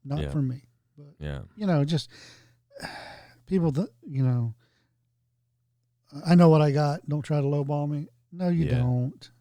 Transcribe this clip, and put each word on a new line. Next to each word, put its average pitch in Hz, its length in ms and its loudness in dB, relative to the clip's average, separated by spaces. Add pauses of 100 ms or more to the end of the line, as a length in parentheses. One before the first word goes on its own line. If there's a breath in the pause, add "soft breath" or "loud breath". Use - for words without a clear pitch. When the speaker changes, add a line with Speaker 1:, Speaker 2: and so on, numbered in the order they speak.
Speaker 1:
Not 143 160 -4
Speaker 2:
Yeah. 143 100 -4
Speaker 1:
for 147 120 -2
me. 131 200 -4 (340)
But, 147 220 -20
Speaker 2:
Yeah. 71 240 -8 (140)
Speaker 1:
you 208 100 -4
know, 151 180 2
just, 151 240 -2 (720 loud breath)
<sighs> - 680 -18
people, 165 260 2
th-, 170 160 -2 (180)
you 131 160 -2
know, 120 320 0 (1700)
"I 170 80 4
know 175 140 8
what 156 140 6
I 147 100 2
got. 147 360 -2
Don't 147 140 -4
try 147 180 -2
to 139 60 -2
lowball 147 420 -2
me." 147 200 -6 (240)
No, 180 160 -4
you 165 180 2
Speaker 2:
Yeah. 123 120 0
Speaker 1:
don't. 123 520 -2 (100)